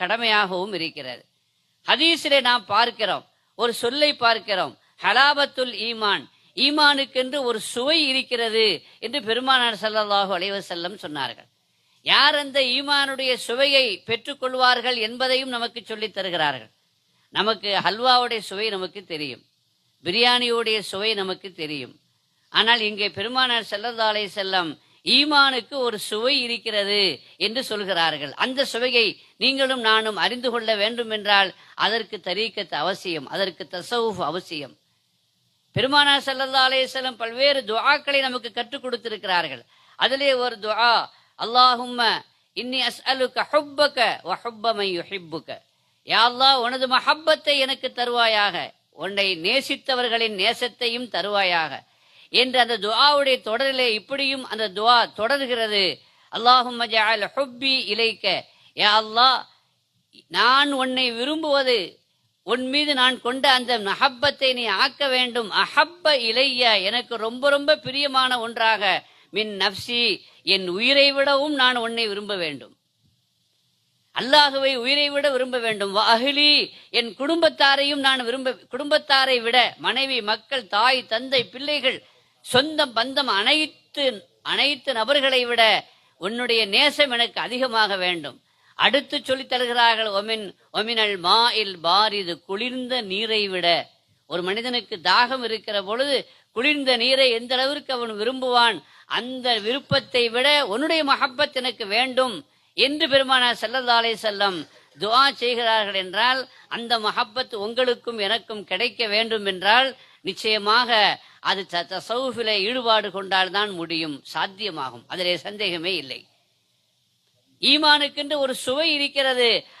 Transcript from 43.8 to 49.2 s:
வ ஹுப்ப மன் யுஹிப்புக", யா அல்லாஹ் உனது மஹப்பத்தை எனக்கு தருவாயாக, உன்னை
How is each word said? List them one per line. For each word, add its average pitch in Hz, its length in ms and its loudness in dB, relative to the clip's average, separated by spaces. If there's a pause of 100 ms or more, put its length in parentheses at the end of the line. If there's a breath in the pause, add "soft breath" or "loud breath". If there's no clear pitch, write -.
வ 185 120 -4
ஹுப்ப 226 380 -4
மன் 196 180 -2
யுஹிப்புக", 165 520 -10 (600)
யா 196 220 4
அல்லாஹ் 262 340 2
உனது 254 300 -2
மஹப்பத்தை 302 640 2
எனக்கு 262 340 -2
தருவாயாக, 226 640 0 (420)
உன்னை 196 300 -2 (160)